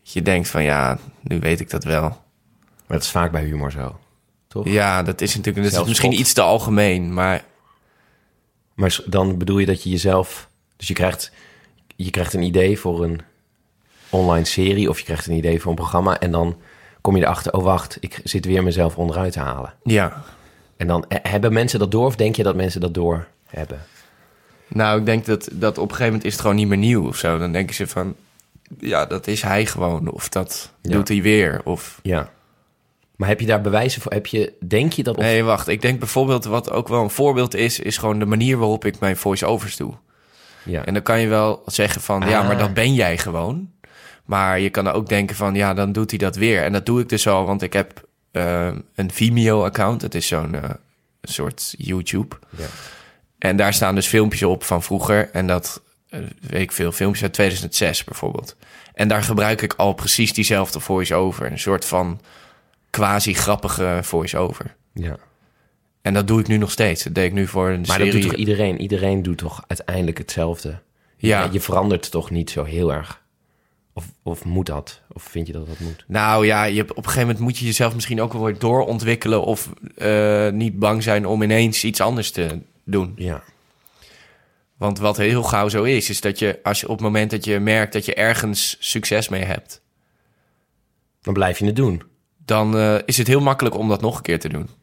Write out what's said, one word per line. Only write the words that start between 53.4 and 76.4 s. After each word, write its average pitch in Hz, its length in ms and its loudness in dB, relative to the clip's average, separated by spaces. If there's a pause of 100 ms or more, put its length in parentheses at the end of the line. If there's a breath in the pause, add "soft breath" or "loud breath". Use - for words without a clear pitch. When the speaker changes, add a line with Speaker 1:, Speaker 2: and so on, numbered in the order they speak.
Speaker 1:
daar 101 180 4
staan 98 220 2
dus 95 120 2
filmpjes 107 360 4
op 92 200 2
van 87 200 0
vroeger. 104 480 0
En 92 160 -2
dat, 90 340 -2 (280)
eh, - 100 -12 (220)
weet - 200 -4
ik 90 100 -4
veel, 85 200 -2
filmpjes 98 320 -2
uit 92 100 -4
tweeduizend 92 420 0
zes - 280 0
bijvoorbeeld. - 520 -8 (380 loud breath)
En 107 140 0
daar 107 160 2
gebruik 107 380 0
ik 107 120 -4
al 98 200 2
precies - 400 0
diezelfde 101 460 0
voice-over. 92 720 0
Een - 80 -8
soort 98 260 0
van 90 340 0 (840 loud breath)
quasi-grappige 98 960 0
voice-over. - 760 -4 (180)
Speaker 2:
Ja. 85 240 -6 (840)
Speaker 1:
En 98 120 -2
dat 101 140 2
doe 110 120 4
ik 104 80 2
nu 107 100 4
nog 104 140 0
steeds. 95 320 0
Dat 82 120 -6
deed 92 100 2
ik 90 80 -2
nu 98 140 0
voor 92 220 0
een 92 120 0
Speaker 2:
Maar 85 40 -4
Speaker 1:
serie. 98 260 2
Speaker 2:
dat 104 100 4
doet 95 80 0
toch - 100 -2
iedereen? 104 420 0
Iedereen 98 420 0
doet 90 140 -2
toch - 300 -10
uiteindelijk 90 500 -4
hetzelfde? 82 600 -6 (380)
Speaker 1:
Ja. 104 260 2
Speaker 2:
Je, 90 80 -2
je 98 80 0
verandert 92 520 0
toch 82 180 -4
niet 85 200 -4
zo 73 140 -6
heel 80 300 0
erg? - 280 -8 (720)
Of, 85 120 -12 (180)
of 85 220 -8
moet 87 200 -2
dat? 73 360 -10 (120)
Of - 100 -18
vind 82 240 -8
je 80 60 -12
dat 80 140 -10
dat 80 120 -14
moet? 82 280 -12
Speaker 1:
Nou 107 380 4